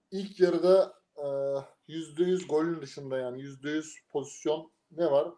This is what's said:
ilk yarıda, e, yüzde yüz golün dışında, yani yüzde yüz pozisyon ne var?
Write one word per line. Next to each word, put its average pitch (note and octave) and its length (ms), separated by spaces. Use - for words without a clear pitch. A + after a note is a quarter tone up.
ilk G3 300
yarıda, F3+ 540
e, D3 100
yüzde D#3 340
yüz F3+ 260
golün D#3 340
dışında, C3+ 360
yani B2+ 240
yüzde C#3 280
yüz D#3 240
pozisyon D3+ 600
ne D#3+ 200
var? C#3+ 280